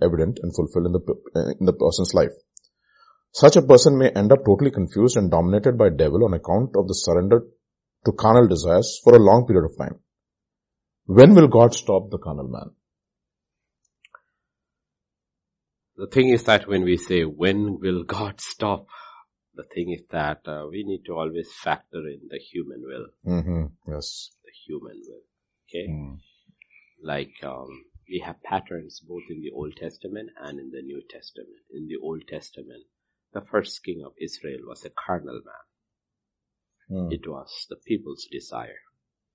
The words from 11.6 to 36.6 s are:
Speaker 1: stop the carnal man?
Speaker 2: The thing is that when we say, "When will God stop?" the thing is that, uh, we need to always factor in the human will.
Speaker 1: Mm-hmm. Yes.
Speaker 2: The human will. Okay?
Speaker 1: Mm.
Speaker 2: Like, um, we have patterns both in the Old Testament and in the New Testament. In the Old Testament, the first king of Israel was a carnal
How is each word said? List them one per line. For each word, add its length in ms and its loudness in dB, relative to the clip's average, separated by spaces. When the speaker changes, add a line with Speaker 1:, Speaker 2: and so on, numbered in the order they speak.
Speaker 1:
stop 340 -4
the 80 -10
carnal 300 -12
man? 240 -14
Speaker 2:
The 100 -12
thing 220 2
is 160 2
that 220 2
when 160 0
we 140 2
say, 280 -2
"When 540 -2
will 240 -4
God 380 -10
stop?" 460 -8
the 120 -18
thing 160 -8
is 200 -14
that, 360 -8
uh, 240 -14
we 120 -12
need 220 -12
to 80 -14
always 380 -10
factor 560 -12
in 220 -18
the 100 -16
human 420 -16
will. 260 -18
Speaker 1:
Mm-hmm. 640 -8
Yes. 400 -16
Speaker 2:
The 60 -20
human 400 -18
will. 180 -20
Okay? 240 -14
Speaker 1:
Mm. 260 -14
Speaker 2:
Like, 300 -10
um, 400 -18
we 180 -12
have 160 -18
patterns 640 -12
both 240 -18
in 120 -18
the 100 -16
Old 240 -14
Testament 540 -18
and 220 -18
in 100 -20
the 100 -18
New 280 -18
Testament. 500 -20
In 140 -18
the 140 -14
Old 280 -14
Testament, 560 -20
the 80 -14
first 320 -8
king 220 -12
of 140 -20
Israel 460 -16
was 200 -20
a 60 -20
carnal 500 -12